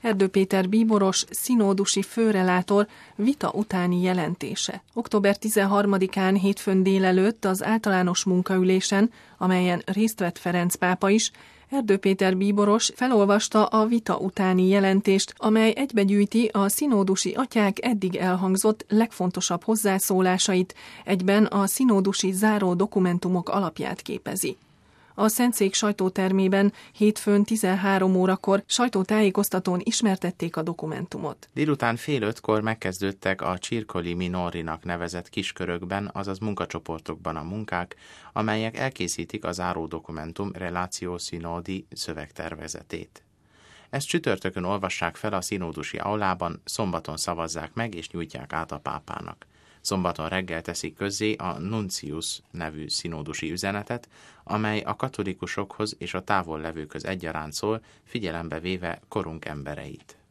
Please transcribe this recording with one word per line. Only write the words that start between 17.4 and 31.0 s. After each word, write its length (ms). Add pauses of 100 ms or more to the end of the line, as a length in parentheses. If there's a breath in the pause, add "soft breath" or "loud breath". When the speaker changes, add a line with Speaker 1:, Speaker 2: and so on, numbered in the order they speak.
Speaker 1:
eddig 300
elhangzott 760
legfontosabb 720
hozzászólásait, 1120 (300 loud breath)
egyben 400
a 220
szinódusi 640
záró 420
dokumentumok 760
alapját 520
képezi. 560 (580 soft breath)
A 120
Szentszék 460
sajtótermében 1000 (200 loud breath)
hétfőn 500
tizenhárom 720
órakor 500
sajtótájékoztatón 1160
ismertették 760
a 40
dokumentumot. 920